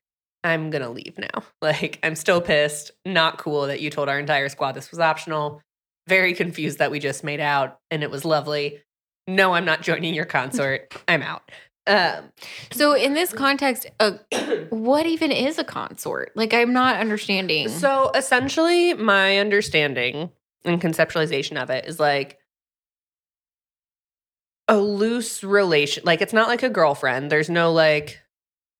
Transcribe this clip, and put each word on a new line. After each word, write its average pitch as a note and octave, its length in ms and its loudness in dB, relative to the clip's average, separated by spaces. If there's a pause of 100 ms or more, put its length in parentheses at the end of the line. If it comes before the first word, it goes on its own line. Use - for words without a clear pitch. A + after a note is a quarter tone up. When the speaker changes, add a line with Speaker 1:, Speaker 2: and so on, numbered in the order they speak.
(480)
Speaker 1:
I'm D#3+ 220 0
gonna C#3 200 -6
leave - 280 -14
now. - 320 -8
<laughs> - 120 -20
Like, D3+ 420 -2
I'm D#3+ 120 -2
still F3 260 2
pissed. D3 500 0 (140)
Not E3 320 0
cool D3 300 -2
that C#3 140 -6
you D3+ 80 -4
told C#3+ 200 -4
our C#3 100 -2
entire C#3+ 300 0
squad C3+ 240 -4
this C3+ 180 -16
was E3+ 80 -8
optional. D#3 640 -2 (460)
Very F#3 260 4
confused D#3 460 -4
that C#3+ 120 2
we D3 80 -4
just C#3 240 -4
made D3 180 -6
out C#3+ 380 0 (120)
and D#3 120 -4
it D3 80 -4
was C#3 140 -8
lovely. D3 560 -2 (460)
No, F#3+ 260 4
I'm E3+ 120 2
not D#3+ 160 0
joining E3 320 -2
your D#3 120 -4
consort. C3+ 760 -2
Speaker 2:
<laughs> - 60 -20
Speaker 1:
I'm E3 140 2
out. - 300 -12 (340)
Um, D#3 460 2 (400)
Speaker 2:
So D4 220 4
in C4+ 200 2
this F4 200 -2
context, C4+ 540 0 (120)
uh, G#3 140 2 (180)
Speaker 1:
<clears throat> - 380 -4
Speaker 2:
what B3+ 360 2
even D#4+ 260 0
is C4+ 280 -2
a D4+ 40 -2
consort? - 720 -8
Like, A3 180 -2
I'm A#3+ 200 4
not B3+ 260 4
understanding. F#3+ 720 -2
Speaker 1:
So C4+ 460 2
essentially, D#4+ 760 2
my G3 460 2
understanding D3+ 920 0 (340)
and E3+ 160 0
conceptualization D#3 800 -2
of B2 80 -6
it C3 160 -4
is, D#3+ 140 -8
like, C#3 400 0 (2250)
a A3 100 6
loose G#3 640 0
relation. F3+ 640 2
Like, E3+ 160 4
it's F#3+ 120 -2
not A3 140 4
like A#3+ 160 0
a B3+ 60 2
girlfriend. C#3+ 600 2
There's D#3 180 2
no, E3+ 220 2
like, D#3 500 2 (580)